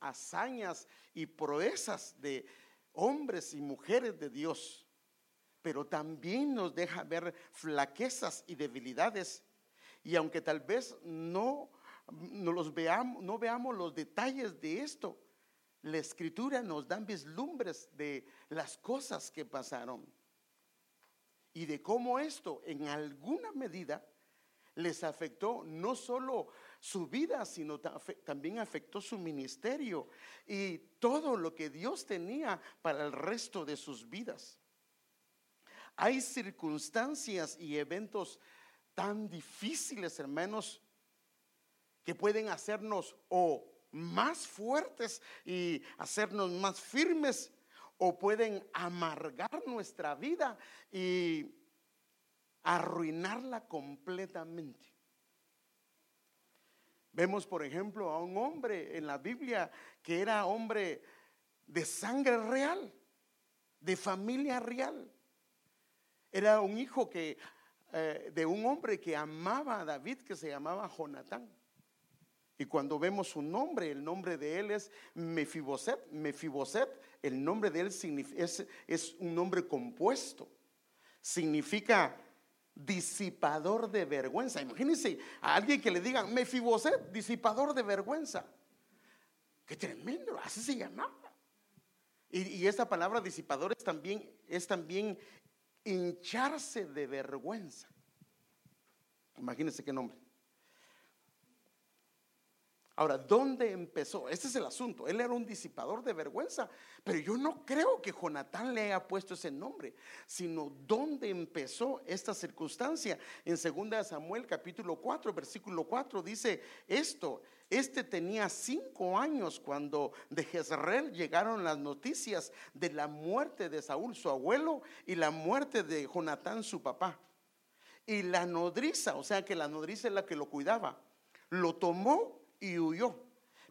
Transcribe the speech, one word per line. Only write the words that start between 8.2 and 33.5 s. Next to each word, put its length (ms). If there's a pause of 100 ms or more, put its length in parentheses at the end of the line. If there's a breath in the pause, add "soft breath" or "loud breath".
y 80
debilidades. 920 (600 loud breath)
Y 100
aunque 260
tal 200
vez 420
no, 680 (420 loud breath)
no 400
los 200
veamos, 500
no 140
veamos 400
los 180
detalles 640
de 220
esto, 400 (640 soft breath)
la 160
Escritura 640
nos 240
da 140
vislumbres 920
de 320 (240 loud breath)
las 300
cosas 520
que 140
pasaron 600 (1500)
y 140
de 160
cómo 360
esto 460
en 220
alguna 680
medida 540 (680 soft breath)
les 260
afectó 640
no 300
solo 520 (300 loud breath)
su 300
vida, 360
sino 360
ta-, 160
afe-, 280
también 360
afectó 400
su 180
ministerio 880 (380 loud breath)
y 320 (220)
todo 360
lo 180
que 140
Dios 380
tenía 520 (220 loud breath)
para 240
el 80
resto 520